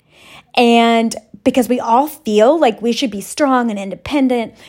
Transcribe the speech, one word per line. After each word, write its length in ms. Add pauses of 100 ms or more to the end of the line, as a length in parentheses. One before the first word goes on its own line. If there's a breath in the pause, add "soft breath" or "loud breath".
(540 loud breath)
And 600 (300)
because 240
we 120
all 260
feel 520
like 240
we 100
should 180
be 100
strong 500
and 80
independent 760 (140 loud breath)